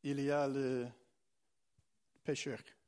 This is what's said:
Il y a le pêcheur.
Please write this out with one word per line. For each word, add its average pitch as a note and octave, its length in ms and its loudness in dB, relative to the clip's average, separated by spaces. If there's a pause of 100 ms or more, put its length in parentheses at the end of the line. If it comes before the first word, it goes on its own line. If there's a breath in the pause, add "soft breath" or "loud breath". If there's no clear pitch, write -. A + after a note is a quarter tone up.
Il C#3 160 -2
y C#3 100 2
a C#3+ 180 4
le C3 400 0 (1400)
pêcheur. C3+ 360 -2 (280)